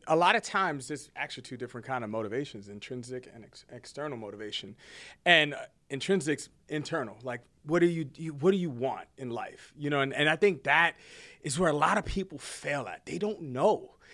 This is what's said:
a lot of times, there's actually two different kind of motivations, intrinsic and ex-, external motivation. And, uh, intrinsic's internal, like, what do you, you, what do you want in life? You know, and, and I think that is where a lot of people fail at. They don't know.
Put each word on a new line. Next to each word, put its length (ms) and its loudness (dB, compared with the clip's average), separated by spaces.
a 100 4
lot 180 6
of 80 2
times, 460 -2
there's 260 -8
actually 280 -8
two 160 -12
different 280 -10
kind 180 -4
of 60 -6
motivations, 600 -6
intrinsic 640 -10
and 100 -18
ex-, 260 -20
external 460 -10
motivation. 600 -10
And, 260 6
uh, 60 -8
intrinsic's 580 0
internal, 520 -4
like, 200 -8
what 160 4
do 60 8
you, 300 0
you, 160 -8
what 200 4
do 40 2
you 140 0
want 380 -4
in 100 -8
life? 480 -10
You 140 -2
know, 100 4
and, 140 2
and 160 4
I 60 4
think 280 4
that 300 4
is 160 -4
where 100 4
a 80 2
lot 220 4
of 80 -2
people 320 -4
fail 500 -6
at. 160 -14
They 140 -6
don't 240 -4
know. 540 0